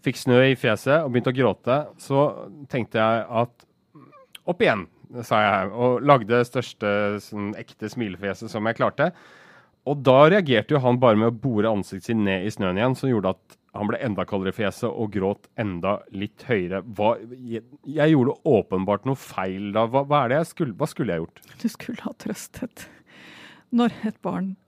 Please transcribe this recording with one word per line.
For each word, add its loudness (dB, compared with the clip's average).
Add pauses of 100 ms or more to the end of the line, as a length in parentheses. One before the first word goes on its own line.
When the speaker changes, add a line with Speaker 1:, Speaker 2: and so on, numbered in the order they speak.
Speaker 1:
fikk -2
snø 6
i 0
fjeset 2
og -4
begynte 2
å -4
gråte, 2 (160)
så 2 (420)
tenkte -4
jeg 2 (160)
at -6 (800)
«opp -4
igjen», 2 (400)
sa 2
jeg, 2
og 0
lagde 4
største -4 (320)
sånn -8
ekte -14
smilefjeset -8
som -4
jeg -2
klarte. 0 (760)
Og -4
da 8
reagerte 2
jo 2
han 4
bare 6
med 4
å -8
bore 0
ansiktet -6
sitt 2
ned 0
i -4
snøen -2
igjen, 2
som -2
gjorde 0
at -20 (200)
han -4
ble -4
enda -2
kaldere -2
i -12
fjeset -4
og -4
gråt -2 (140)
enda -2 (180)
litt -10
høyere. -2 (160)
Hva, 2 (240)
jeg, -10 (240)
jeg 2
gjorde 2 (140)
åpenbart 0
noe -2
feil -6
da. 2
Hva, 2
hva 2
er 0
det 2
jeg -4
skulle, -6
hva -2
skulle -4
jeg -2
gjort? -14 (180)
Speaker 2:
Du -6
skulle -12
ha -10 (100)
trøstet. -12 (880)
Når 2 (140)
et -8
barn -6 (140)